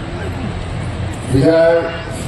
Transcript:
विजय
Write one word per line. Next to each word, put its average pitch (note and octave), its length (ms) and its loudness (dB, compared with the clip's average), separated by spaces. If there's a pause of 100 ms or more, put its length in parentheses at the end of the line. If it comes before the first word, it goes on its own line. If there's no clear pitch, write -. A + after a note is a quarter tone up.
(1300)
विजय D#3+ 340 6 (600)